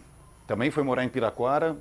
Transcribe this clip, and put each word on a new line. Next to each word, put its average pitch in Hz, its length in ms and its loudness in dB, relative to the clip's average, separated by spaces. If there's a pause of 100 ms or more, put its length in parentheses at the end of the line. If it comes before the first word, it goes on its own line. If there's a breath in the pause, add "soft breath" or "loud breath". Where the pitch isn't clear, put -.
(460)
Também 113 240 0
foi 147 140 0
morar 127 200 0
em 127 60 -2
Piraquara, 131 720 0